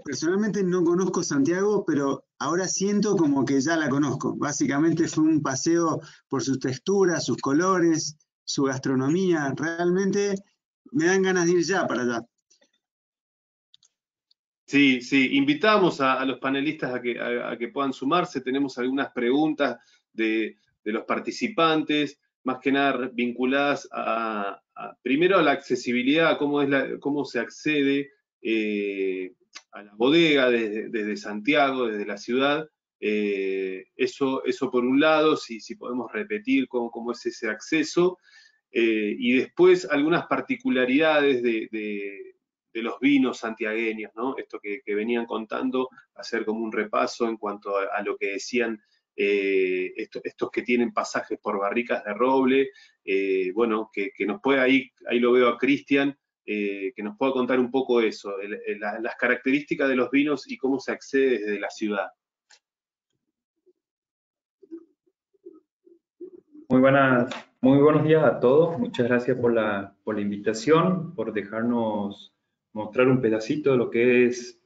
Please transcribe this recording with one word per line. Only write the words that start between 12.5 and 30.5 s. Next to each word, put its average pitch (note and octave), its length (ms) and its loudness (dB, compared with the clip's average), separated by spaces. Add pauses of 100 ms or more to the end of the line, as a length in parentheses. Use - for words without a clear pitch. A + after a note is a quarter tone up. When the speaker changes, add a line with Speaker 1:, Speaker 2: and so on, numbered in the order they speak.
Speaker 2:
Sí, C#3 340 4
sí, C3+ 360 2
invitamos D3+ 640 4
a, C3 200 2
a C3 40 -2
los C3 140 -2
panelistas C#3 560 -2
a B2 80 -6
que, A#2+ 160 -4
a, A#2 320 -4
a A#2+ 80 -8
que A#2 100 -6
puedan C#3 240 -2
sumarse. D#3+ 480 -2
Tenemos C3+ 380 -2
algunas C3 320 -2
preguntas C3+ 680 0 (340)
de, A2 460 -2 (260)
de G#2+ 80 -4
los A2+ 120 -4
participantes, D3 1160 -2 (240)
más B2 140 -4
que - 120 -2
nada C#3 220 2
re-, B2 200 -4
vinculadas B2+ 800 -2
a, A2+ 720 -4 (140)
a, A2 260 -14
primero E3+ 360 4
a E3+ 40 4
la D3 100 4
accesibilidad, C3 800 0
a C#3 80 0
cómo C#3+ 240 0
es C#3 60 0
la, C3 320 0
cómo C#3+ 240 -2
se A#2+ 160 -4
accede, C#3 720 -2 (300)
eh, G2+ 920 -2 (380)
a G2+ 100 -18
la G2+ 140 -20
bodega C#3+ 540 4